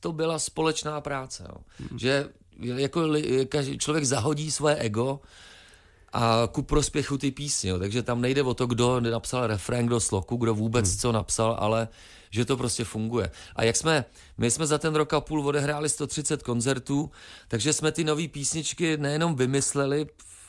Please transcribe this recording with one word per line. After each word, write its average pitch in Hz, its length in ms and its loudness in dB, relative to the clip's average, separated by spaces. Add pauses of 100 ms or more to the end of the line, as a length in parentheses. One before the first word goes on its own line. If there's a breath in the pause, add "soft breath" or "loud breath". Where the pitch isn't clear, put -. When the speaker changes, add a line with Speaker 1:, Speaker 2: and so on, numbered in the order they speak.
Speaker 1:
to 170 120 -6
byla 160 260 -2
společná 156 640 -2
práce, 135 480 -8
jo. - 80 -14 (320 loud breath)
Speaker 2:
Hmm. 123 100 -10
Speaker 1:
Že 139 300 2 (320)
jako 135 480 -2
li-, 143 380 2
kaž-, 135 320 -2
člověk 151 260 0
zahodí 147 460 0
své 147 260 2
ego 120 440 -2 (920 loud breath)
a 113 400 4
ku 147 100 -2
prospěchu 143 560 0
ty 139 120 0
písně, 139 400 -4
jo. 92 80 0
Takže 101 240 -2
tam 120 180 -2
nejde 135 220 2
o 127 120 2
to, 127 120 0
kdo 123 340 4
napsal 117 460 0
refrén, 117 400 0
kdo 117 140 4
sloku, 101 360 -2
kdo 113 180 2
vůbec 110 340 2
Speaker 2:
Hmm. 95 100 0
Speaker 1:
co 120 140 0
napsal, 113 480 0
ale 110 280 2 (420 loud breath)
že 113 140 0
to 131 120 0
prostě 123 280 -2
funguje. 110 460 -2 (260 loud breath)
A 113 80 0
jak 117 120 4
jsme, 156 280 2 (340 loud breath)
my 113 120 2
jsme 156 160 0
za 147 120 2
ten 156 160 0
rok 151 200 2
a 147 60 4
půl 143 280 -2
odehráli 147 400 0
sto 143 180 -2
třicet 147 360 -2
koncertů, 131 680 0 (380 loud breath)
takže 120 240 0
jsme 151 200 2
ty 165 120 0
nový 151 240 0
písničky 156 680 -2
nejenom 151 400 0
vymysleli 139 720 2 (420)